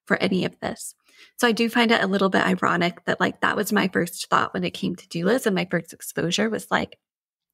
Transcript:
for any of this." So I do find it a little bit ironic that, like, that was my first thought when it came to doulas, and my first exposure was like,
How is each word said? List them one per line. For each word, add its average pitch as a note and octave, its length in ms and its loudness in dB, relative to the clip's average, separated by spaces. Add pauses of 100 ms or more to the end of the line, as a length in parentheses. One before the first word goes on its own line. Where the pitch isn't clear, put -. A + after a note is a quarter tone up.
for - 120 0
any F#3 280 0
of F3 140 -8
this." - 360 -8 (420)
So A#3+ 100 4
I A#3 40 4
do A#3 180 2
find A#3 220 2
it - 120 4
a F#3+ 40 0
little F#3+ 220 2
bit F#3+ 160 4
ironic F3 600 0
that, - 140 -2
like, - 220 -2
that - 140 0
was - 160 -2
my F#3+ 160 2
first F3+ 400 -4
thought - 260 0
when F3+ 100 -2
it F3 80 -2
came F3 240 -4
to - 120 -20
doulas, G3 380 0
and G#3 100 2
my F3+ 140 -2
first E3 240 -4
exposure - 560 -4
was G#3 200 -6
like, - 300 -4 (540)